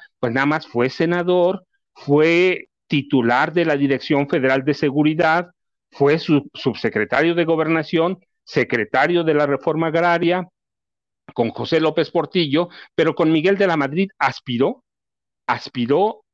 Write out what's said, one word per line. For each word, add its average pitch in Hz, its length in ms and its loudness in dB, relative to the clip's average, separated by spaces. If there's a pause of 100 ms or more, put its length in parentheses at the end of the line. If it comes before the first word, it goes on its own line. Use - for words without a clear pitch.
(200)
pues 120 120 -2
nada 135 140 0
más 151 220 -2
fue 120 220 0
senador, 175 760 0 (280)
fue 170 720 2 (200)
titular 135 640 2
de 170 140 0
la 147 120 0
Dirección 139 520 0
Federal 135 340 0
de 143 120 0
Seguridad, 156 720 0 (440)
fue 147 280 2
su-, 143 340 0
subsecretario 123 800 -2
de 170 120 0
Gobernación, 165 760 0 (240)
secretario 135 800 0
de 160 100 2
la 147 140 2
Reforma 156 400 -2
Agraria, 170 600 0 (880)
con 117 160 -2
José 135 280 -2
López 156 300 0
Portillo, 160 600 -2 (260)
pero 156 180 0
con 160 180 0
Miguel 165 240 2
de 196 120 2
la 165 100 0
Madrid 151 400 -2
aspiró, 139 680 -2 (600)
aspiró 135 800 -2 (100)